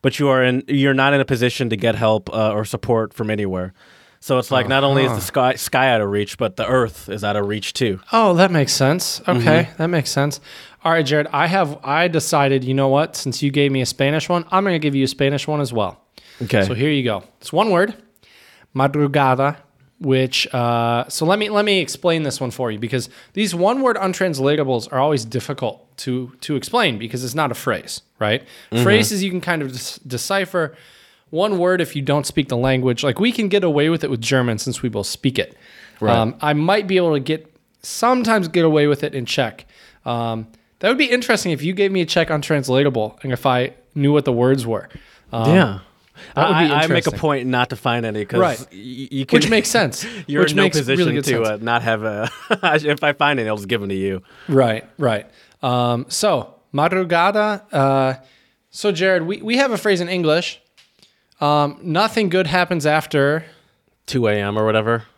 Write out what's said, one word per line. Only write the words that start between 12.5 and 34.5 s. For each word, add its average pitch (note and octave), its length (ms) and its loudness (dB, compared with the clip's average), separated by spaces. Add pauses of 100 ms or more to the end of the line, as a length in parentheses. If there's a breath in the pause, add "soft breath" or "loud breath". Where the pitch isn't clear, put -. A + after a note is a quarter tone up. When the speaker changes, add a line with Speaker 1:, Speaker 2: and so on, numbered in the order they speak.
Speaker 2:
you B2+ 120 -2
know C3+ 140 2
what? D3 260 0
Since - 260 -6
you C#3+ 100 0
gave C#3+ 200 2
me C3+ 100 0
a B2 40 0
Spanish C#3+ 440 -2
one, F3 220 0
I'm F#3+ 120 2
gonna F3+ 160 0
give D3 160 -2
you C3+ 100 2
a - 20 -2
Spanish C#3 400 -2
one D3+ 140 -2
as B2 120 -4
well. G2+ 300 -4 (400 loud breath)
Speaker 1:
Okay. G#2 220 2
Speaker 2:
So G#2+ 100 -2
here C3+ 160 0
you C#3 120 0
go. G#2 200 -2 (160)
It's - 140 -16
one G#3 180 2
word, F#3 240 2 (800 soft breath)
madrugada, C#3 840 2 (420)
which, C3 540 0
uh, A#2+ 560 0
so - 160 -4
let F#3+ 140 2
me, G#3+ 100 -2
let G#3 160 0
me G3 140 2
explain E3 440 -2
this C3+ 180 -4
one B2 100 -4
for A#2+ 200 -4
you, G#2+ 80 -8
because A#2 300 -4 (240 loud breath)
these G3 200 -2
one-word A3+ 440 2
untranslatables D3+ 960 0
are C3+ 80 0
always C#3 260 2
difficult A#2+ 720 -8
to, B2+ 440 -6
to D3+ 140 -4
explain C#3 420 -2
because A#2 260 -8
it's A#2+ 120 -8
not D3+ 160 0
a - 40 -6
phrase, - 460 -6 (180)
right? A2 240 0 (280 loud breath)
Speaker 1:
Mm-hmm. A#2+ 120 2
Speaker 2:
Phrases G#3 400 4
you G3 60 -2
can F3+ 120 -4
kind E3+ 200 -2
of C3+ 100 -6
des-, - 360 -12
decipher. F3 680 -4 (540 soft breath)
One F#3 300 0
word, F3+ 220 2
if - 140 -4
you D3 60 -4
don't C#3+ 240 0
speak - 240 -2
the B2 80 -2
language, B2+ 460 0
like, C3+ 160 -2
we A#3+ 120 2
can A3 160 -2
get F#3+ 160 2
away D3+ 260 2
with E3 140 -2
it C#3+ 60 -4
with A#2+ 120 -4
German A#2+ 360 0